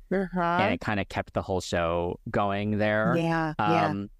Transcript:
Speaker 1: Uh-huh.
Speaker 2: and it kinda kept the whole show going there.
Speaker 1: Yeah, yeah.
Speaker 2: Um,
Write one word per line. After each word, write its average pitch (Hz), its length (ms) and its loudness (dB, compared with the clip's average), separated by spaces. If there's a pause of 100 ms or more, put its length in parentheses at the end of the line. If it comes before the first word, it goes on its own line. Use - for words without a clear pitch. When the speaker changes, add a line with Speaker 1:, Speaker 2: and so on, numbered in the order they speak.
(100)
Speaker 1:
Uh-huh. 185 300 0 (220)
Speaker 2:
and 202 100 2
it - 80 -4
kinda 101 240 -2
kept - 300 -6
the 101 80 0
whole 92 180 -2
show 85 580 0 (120)
going 104 480 0
there. 208 380 2
Speaker 1:
Yeah, 165 420 0
yeah. 104 300 2
Speaker 2:
Um, 101 200 -4 (120)